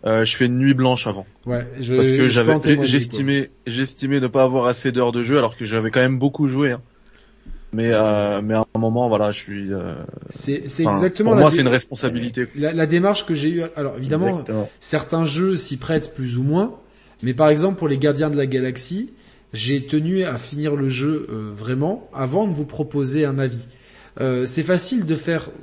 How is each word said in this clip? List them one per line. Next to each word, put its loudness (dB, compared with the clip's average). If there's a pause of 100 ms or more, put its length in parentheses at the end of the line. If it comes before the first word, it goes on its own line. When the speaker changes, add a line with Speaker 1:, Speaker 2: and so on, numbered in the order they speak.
Speaker 1:
euh, 2
je 0
fais 2
une 0
nuit 4
blanche 2
avant. -6 (180)
Speaker 2:
Ouais, -4 (120)
je, -2
Speaker 1:
Parce 6
que 4
Speaker 2:
je 4
peux 6
Speaker 1:
j'avais, 4
Speaker 2:
en 2
témoigner, 4
Speaker 1:
j'estimais, 0
Speaker 2:
quoi. -20 (140)
Speaker 1:
j'estimais -4
ne 0
pas 2
avoir 4
assez 0
d'heures 2
de -2
jeu 2
alors 2
que -10
j'avais -2
quand 2
même 4
beaucoup 0
joué, 0
hein. -6 (920)
Mais, 0
euh, 2
mais 0
à 2 (100)
un 0
moment, 2
voilà, 2
je -6
suis, -8
euh, -6 (360)
Speaker 2:
C'est, -6
c'est -2
Speaker 1:
enfin, 2
Speaker 2:
exactement 2
Speaker 1:
pour 6
Speaker 2:
la 8
Speaker 1:
moi, 10
Speaker 2:
dé-, 0
Speaker 1:
c'est 4
une 4
responsabilité. -2 (100)
Speaker 2:
la, -2
la 2
démarche 0
que -2
j'ai 0
eue. -2 (160)
Alors, -4
évidemment, 0
Speaker 1:
Exactement. -4 (100)
Speaker 2:
certains -2
jeux 0
s'y -6
prêtent -4
plus -4
ou 0
moins, 2 (500)
mais -2
par 4
exemple, 4
pour -2
les 2
Gardiens 2
de -2
la 2
Galaxie, -4 (420)
j'ai -2
tenu 0
à -4
finir -4
le 0
jeu, -2
euh, -8
vraiment -4
avant -2
de -2
vous -4
proposer -2
un -2
avis. -4 (520)
Euh, 0
c'est -4
facile 0
de 0
faire -4 (140)